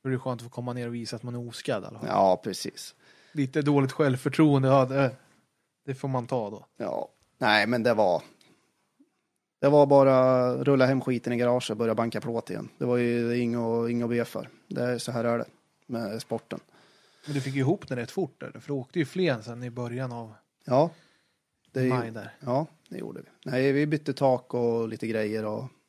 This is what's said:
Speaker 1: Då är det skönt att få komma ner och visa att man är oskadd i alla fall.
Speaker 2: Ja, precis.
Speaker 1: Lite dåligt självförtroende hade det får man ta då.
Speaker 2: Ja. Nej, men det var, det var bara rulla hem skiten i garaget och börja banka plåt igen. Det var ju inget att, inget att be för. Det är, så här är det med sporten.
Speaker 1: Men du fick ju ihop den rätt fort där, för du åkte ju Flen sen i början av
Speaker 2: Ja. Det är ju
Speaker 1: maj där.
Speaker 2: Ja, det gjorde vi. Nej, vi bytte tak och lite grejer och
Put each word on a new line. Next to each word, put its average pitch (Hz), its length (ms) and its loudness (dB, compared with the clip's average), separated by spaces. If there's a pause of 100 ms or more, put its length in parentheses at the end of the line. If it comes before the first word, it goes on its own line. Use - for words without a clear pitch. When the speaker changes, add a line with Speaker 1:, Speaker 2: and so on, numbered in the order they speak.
Speaker 1:
Då 135 60 -6
är 131 40 -2
det 123 60 -4
skönt 123 220 -6
att 117 60 -16
få - 20 -16
komma 123 240 -8
ner 120 140 -8
och 120 80 -8
visa 117 200 -8
att 113 80 -12
man 123 120 -10
är 120 140 -10
oskadd 110 340 -4
i - 20 -14
alla 107 140 -16
fall. - 100 -8
Speaker 2:
Ja, 95 340 4
precis. - 520 -10 (360)
Speaker 1:
Lite 143 300 -2
dåligt 139 300 4
självförtroende 139 760 2
hade 131 460 4 (720)
det 135 100 -8
får 139 120 -8
man 127 200 -4
ta 113 220 -2
då. 104 160 -14 (120)
Speaker 2:
Ja. - 320 -6 (280)
Nej, 107 300 4
men 117 160 0
det 117 100 4
var, 92 300 2 (1400)
det 139 80 4
var 143 160 8
bara 131 600 6 (160)
rulla 139 220 6
hem 131 160 2
skiten 120 320 -2
i 117 40 -2
garaget 123 320 0
och 107 80 -4
börja 113 180 0
banka 113 260 -2
plåt 117 280 -6
igen. 107 280 -8
Det - 80 -4
var 123 120 0
ju 120 400 0
inget 120 220 -2
att, 117 300 -2
inget 120 140 -2
att 113 60 -4
be 120 160 -2
för. - 240 -12 (180)
Det 127 160 -4
är, 123 140 -2
så 123 140 -8
här 117 120 -2
är 117 140 0
det 117 80 -4 (400)
med 117 360 -6
sporten. - 380 -8 (680)
Speaker 1:
Men 147 100 -8
du 139 60 -2
fick 131 120 -8
ju 139 60 -2
ihop 123 280 0
den 127 100 -6
rätt 117 140 -8
fort - 280 -8
där, - 120 -14
för - 160 -18
du 147 60 -6
åkte 139 260 -6
ju 147 60 0
Flen 147 380 -2
sen 120 200 -12
i 123 60 -8
början 123 420 -6
av 113 220 -12 (320)
Speaker 2:
Ja. 147 240 4 (840)
Det 135 80 -4
är 131 40 0
ju 127 60 2
Speaker 1:
maj 120 220 -2
där. 110 280 -14
Speaker 2:
Ja, 139 260 -2 (240)
det - 80 -12
gjorde - 240 -10
vi. - 300 -14
Nej, 131 200 2
vi 147 160 2
bytte 151 260 -4
tak 131 400 0
och 117 340 0
lite 110 200 -8
grejer 110 380 -2
och 107 200 -6 (240)